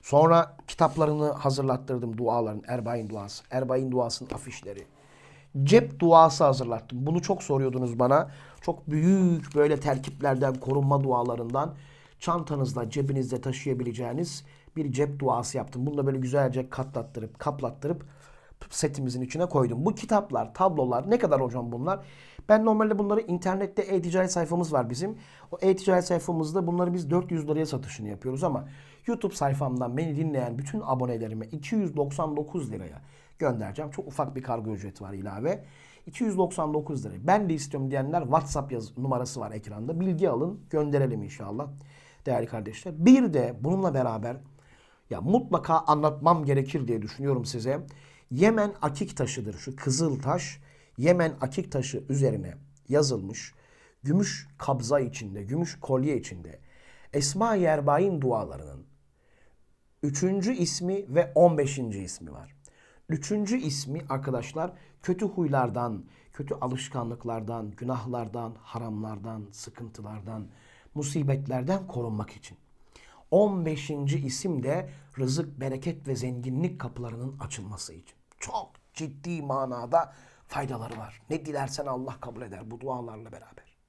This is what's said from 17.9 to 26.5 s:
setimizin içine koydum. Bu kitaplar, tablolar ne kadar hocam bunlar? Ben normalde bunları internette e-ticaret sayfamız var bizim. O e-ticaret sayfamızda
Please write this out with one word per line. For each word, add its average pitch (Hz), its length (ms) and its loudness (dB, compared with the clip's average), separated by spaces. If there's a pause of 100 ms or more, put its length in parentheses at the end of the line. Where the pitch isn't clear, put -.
setimizin 135 520 -2
içine 156 240 -2
koydum. 131 400 2
Bu 208 100 4
kitaplar, 196 580 0
tablolar 143 560 2
ne 240 100 4
kadar 147 220 4
hocam 120 300 -4
bunlar? 156 340 -4 (440)
Ben 220 160 8
normalde 214 340 4
bunları 208 220 2
internette 190 600 -2
e-ticaret 185 500 2
sayfamız 170 420 0
var 120 160 2
bizim. 180 280 -4 (340)
O - 100 -10
e-ticaret 185 440 4
sayfamızda 165 640 0